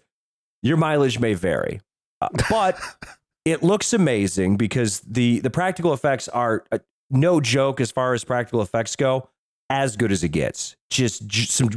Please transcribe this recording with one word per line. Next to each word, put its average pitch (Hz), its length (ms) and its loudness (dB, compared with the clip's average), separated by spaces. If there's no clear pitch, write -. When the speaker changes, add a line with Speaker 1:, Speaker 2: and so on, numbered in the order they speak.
Speaker 1:
your 147 140 2
mileage 147 440 2
may 113 140 2
vary. 78 460 -2
Uh, - 80 -2
but 202 260 2
Speaker 2:
<laughs> - 320 -20
Speaker 1:
it 160 180 0
looks 202 300 2
amazing 101 640 2
because 113 440 0
the, 120 400 0
the 123 100 -2
practical 175 420 0
effects 135 360 -2
are, 117 440 0
uh, 107 60 -2
no 156 300 4
joke 135 400 0
as 117 120 0
far 127 220 0
as 117 100 -4
practical 120 380 -2
effects 110 340 -4
go, 131 320 0
as 135 260 -2
good 110 140 0
as 87 140 0
it 80 60 -2
gets. - 460 -4
Just 117 360 -2
j-, 107 200 -4
some 123 300 0